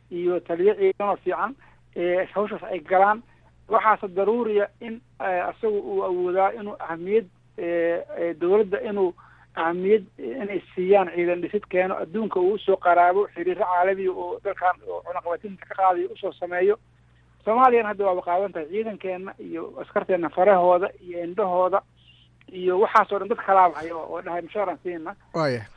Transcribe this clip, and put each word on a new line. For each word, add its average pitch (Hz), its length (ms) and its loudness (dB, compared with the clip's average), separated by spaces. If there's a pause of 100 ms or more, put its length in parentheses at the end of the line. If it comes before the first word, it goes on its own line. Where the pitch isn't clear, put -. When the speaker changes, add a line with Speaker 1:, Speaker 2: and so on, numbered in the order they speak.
(100)
Speaker 1:
iyo 175 300 -2
taliye 175 340 2
ciidan 196 340 0
oo 185 80 -2
fiican, 185 380 -4 (400)
eh, 175 400 -2
hawshaas 202 300 -4
ay 190 160 -8
galaan. 190 420 4 (460)
Waxaase 214 460 2
daruuriya 208 520 2 (140)
in, 226 200 -10 (200)
eh, 185 280 -2
asagu 214 300 -2
uu 196 260 -4
awoodaa 185 480 2
inuu 208 280 -10
ahamiyad, 180 460 -2 (320)
eh, 170 420 -2 (180)
eh, 170 220 -4
dowladda 196 400 2
inuu 202 340 -2 (400)
ahamiyad, 185 500 0 (140)
eh, 262 240 -8
inay 202 180 -6 (140)
siiyaan 185 400 4
ciidan 175 280 0
dhisid 202 280 -4
keeno, 185 260 0
adduunka 190 440 -4
uu 196 180 2
soo 190 180 2
qaraabo, 175 580 4
xiriirro 180 300 -2
caalami 185 440 0
oo 180 360 -6
dalkan 185 320 -2 (120)
oo 175 180 -8
cunaqabataynta 175 640 -8
ka 208 60 -14
qaadayo 185 380 2
u - 40 -18
soo 185 160 -8
sameeyo. 180 440 0 (680)
Soomaaliyana 233 440 4
hadda 202 180 -2
waaba 180 160 0
qaadan 180 300 -2
tahay 160 160 -8
ciidankeenna 190 680 -8
iyo 165 420 -12
askarteenna 185 500 -2
farahooda 180 580 4 (120)
iyo 175 240 -10
indhahooda 185 580 0 (680)
iyo 180 280 0
waxaas 214 320 4
oo 202 60 0
dhan 196 100 -6
dad 226 180 -4
kalaaba 185 340 6
hayo 165 180 -10
oo 165 240 -10
dhahay 175 200 -8
mushaar 196 280 -6
aan - 120 -8
siinna. 175 340 -10 (180)
Speaker 2:
Waaya. 135 300 -2 (120)